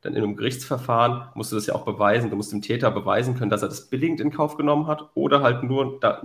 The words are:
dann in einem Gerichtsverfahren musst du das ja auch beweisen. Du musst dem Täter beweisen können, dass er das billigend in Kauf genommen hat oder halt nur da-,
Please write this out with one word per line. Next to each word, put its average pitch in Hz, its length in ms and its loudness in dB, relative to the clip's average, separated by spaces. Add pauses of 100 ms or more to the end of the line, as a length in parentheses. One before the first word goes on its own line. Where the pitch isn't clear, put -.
dann - 120 -6
in 110 100 0
einem 104 120 -2
Gerichtsverfahren 123 1000 0
musst - 180 -6
du 110 40 -2
das 107 100 -2
ja - 100 -2
auch - 80 -4
beweisen. 104 460 2
Du 107 60 -4
musst 104 160 -4
dem 104 80 -4
Täter 120 300 0
beweisen 104 460 0
können, 117 140 -2
dass 104 120 0
er 95 60 -2
das - 200 -12
billigend 151 320 -2
in 147 120 0
Kauf 147 240 -2
genommen 147 320 2
hat 151 260 -6
oder 139 280 4
halt 123 200 4
nur 131 380 -2
da-, - 240 0